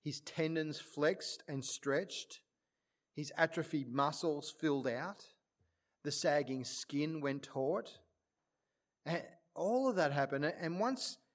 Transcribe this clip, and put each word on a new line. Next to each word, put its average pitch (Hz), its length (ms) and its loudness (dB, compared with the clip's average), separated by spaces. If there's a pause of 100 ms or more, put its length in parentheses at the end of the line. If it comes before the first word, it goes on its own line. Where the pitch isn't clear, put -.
His 147 200 -4
tendons 156 580 -2
flexed - 680 -2
and 135 160 -4
stretched. - 760 -2 (720)
His 147 240 -6
atrophied 156 560 0
muscles 147 680 0
filled 139 280 2
out. 147 360 -4 (800)
The 147 100 -4
sagging 139 540 2
skin 151 560 -2
went 139 220 0
taut. 156 560 -2 (1040)
And 160 180 0 (300)
all 240 340 2
of 226 100 4
that 147 140 6
happened. 143 340 2
And 170 340 -2
once 247 400 0 (160)